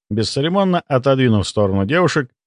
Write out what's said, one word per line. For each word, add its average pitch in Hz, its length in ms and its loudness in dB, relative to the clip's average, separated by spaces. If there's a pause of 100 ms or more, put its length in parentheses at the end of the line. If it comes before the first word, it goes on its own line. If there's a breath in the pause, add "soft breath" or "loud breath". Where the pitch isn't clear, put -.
Бесцеремонно 170 800 -2
отодвинув 127 580 2
в - 40 -8
сторону 98 360 0
девушек, 151 460 0 (160)